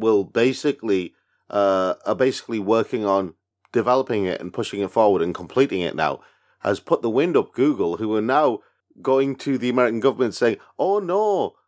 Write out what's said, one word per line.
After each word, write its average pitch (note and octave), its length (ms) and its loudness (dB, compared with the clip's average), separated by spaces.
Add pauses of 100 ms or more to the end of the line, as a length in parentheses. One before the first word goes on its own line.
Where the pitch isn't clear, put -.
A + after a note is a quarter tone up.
will G#2+ 220 2
basically, A#2 880 -2 (360)
uh, F#2+ 440 0 (100)
are G#2+ 100 -2
basically B2 440 -2
working G#2+ 480 -2
on F#2+ 280 0 (380)
developing A#2+ 540 0
it F2+ 140 -4
and F#2 120 -12
pushing G#2 280 -6
it F#2+ 100 -2
forward G#2 320 4
and F2 120 -2
completing F#2+ 460 -2
it E2+ 140 -4
now D2+ 260 -2 (400)
has G2 200 -2
put - 220 -2
the A#2 80 0
wind D3 260 2
up A2+ 180 0
Google, G2+ 420 0
who G#2+ 180 -4
are G#2+ 80 0
now B2+ 360 2 (420)
going C3+ 360 2
to C#3 220 -2
the A#2+ 120 -2
American A#2+ 300 2
government A#2 340 0
saying, A#2 240 0 (200)
"Oh F#3+ 200 0
no, F#3+ 560 0 (140)